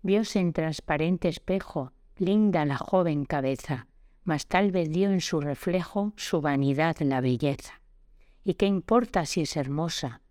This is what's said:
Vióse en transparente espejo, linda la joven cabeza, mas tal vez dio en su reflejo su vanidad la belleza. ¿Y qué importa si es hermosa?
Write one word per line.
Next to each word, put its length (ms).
Vióse 380
en 120
transparente 760
espejo, 640
linda 480
la 120
joven 480
cabeza, 640
mas 220
tal 240
vez 200
dio 200
en 100
su 200
reflejo 760
su 240
vanidad 600
la 200
belleza. 600
¿Y 100
qué 120
importa 600
si 160
es 140
hermosa? 760